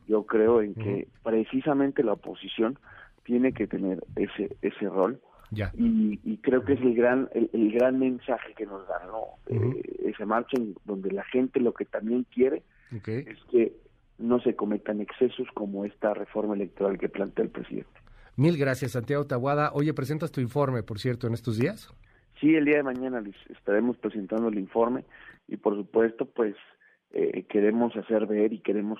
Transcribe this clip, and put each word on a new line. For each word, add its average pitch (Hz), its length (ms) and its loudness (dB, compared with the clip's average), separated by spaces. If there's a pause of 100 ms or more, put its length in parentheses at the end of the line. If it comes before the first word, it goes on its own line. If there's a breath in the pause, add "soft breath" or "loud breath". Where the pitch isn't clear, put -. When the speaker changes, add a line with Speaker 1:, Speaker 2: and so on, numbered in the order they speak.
Speaker 1:
Yo 107 200 2
creo 113 340 6
en 104 140 -2
que 101 340 -4
Speaker 2:
Ujú. - 140 -20
Speaker 1:
precisamente 131 800 0
la 110 100 2
oposición 101 680 -4 (460 loud breath)
tiene 123 280 2
que 104 140 -4
tener 92 380 -2 (120)
ese, - 440 -4
ese 104 280 -4
rol. 95 320 0 (300 soft breath)
Speaker 2:
Ya. 104 240 -4
Speaker 1:
Y, 226 500 2
y 110 140 -4
creo 127 260 2
que 139 80 2
es 127 80 0
el 123 140 4
gran, 123 400 4
el, 117 180 0
el 107 200 4
gran 127 260 4
mensaje 127 560 -2
que 113 100 -6
nos 98 240 -14
da, 87 180 -6
¿no? - 480 -8
Speaker 2:
Ujú. 117 180 2
Speaker 1:
Eh, - 420 -6
esa 107 100 -8
marcha 113 320 0
en 110 180 -2 (120)
donde 98 240 -4
la 98 140 -4
gente 127 360 0
lo 117 140 2
que - 100 -6
también 113 480 -2
quiere 131 300 2 (340 soft breath)
Speaker 2:
Ok. 104 120 -10
Speaker 1:
es 113 300 -6 (120)
que 113 260 4 (400)
no 120 240 2
se 113 160 0
cometan 104 460 -2
excesos - 500 -2
como 101 320 -6
esta 104 300 -2
reforma 104 400 -4
electoral 98 420 -2
que 98 140 -4
plantea - 340 -2
el - 60 -6
presidente. - 400 -10 (460 soft breath)
Speaker 2:
Mil 156 200 4
gracias, 135 360 -2
Santiago 143 340 -2
Taboada. 143 480 0
Oye, 147 180 2
¿presentas 143 400 -4
tu - 80 -4
informe, 131 420 0
por 104 160 -8
cierto, 120 280 -2
en 113 80 0
estos 117 240 -4
días? 175 340 -2 (480 soft breath)
Speaker 1:
Sí, 156 140 6
el 151 100 4
día 147 140 4
de 147 40 2
mañana 127 380 -4
les 101 160 -12 (140)
estaremos 110 480 0
presentando 107 500 -2
el 107 100 -2
informe 117 460 0 (420 loud breath)
y, - 120 -10
por 104 180 0
supuesto, 113 480 2
pues, 110 320 -2 (540 soft breath)
eh, 90 380 -2
queremos 110 460 2
hacer 110 320 0
ver 107 280 2
y 107 60 -10
queremos 104 400 -2